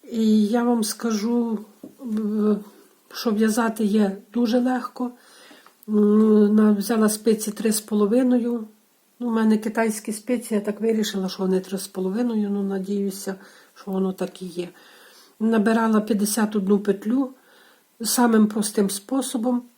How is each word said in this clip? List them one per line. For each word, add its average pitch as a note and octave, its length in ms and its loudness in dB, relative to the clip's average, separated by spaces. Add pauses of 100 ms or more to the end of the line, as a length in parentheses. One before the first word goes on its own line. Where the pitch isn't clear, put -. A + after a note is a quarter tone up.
(100)
І G#3+ 360 2
я A#3 160 0
вам A#3+ 220 0
скажу, A3+ 720 -4 (240)
е, G#3+ 720 -2 (560)
що - 180 -4
в'язати A3 540 0
є G3+ 320 2 (160)
дуже A#3+ 280 2
легко. B3 500 -4 (800)
М, G#3+ 640 6
на-, G#3+ 180 6
взяла G#3+ 360 2
спиці G#3+ 420 0
три A3 220 -2
з G#3+ 80 -2
половиною. A#3 840 0 (540)
Ну, A#3+ 80 -4
у - 20 -2
мене A3 280 4
китайські A3 540 -2
спиці, A3 420 -4
я G#3 60 2
так G#3 200 -6
вирішила, G#3 480 -2
що F#3+ 140 -6
вони F#3 180 2
три F#3 180 -8
з - 100 -10
половиною. G#3 600 -2
Ну, G3+ 120 -2
надіюся, G3 720 -4 (400)
що - 160 -14
воно F#3+ 220 0
так F#3 300 -8
і F#3 40 -12
є. E3+ 220 -10 (720)
Набирала A3 600 2
п'ятдесят G#3+ 560 -2
одну G3 220 2
петлю A3+ 520 -2 (720)
самим A3+ 460 4
простим G#3 440 0
способом. B3+ 720 -4 (160)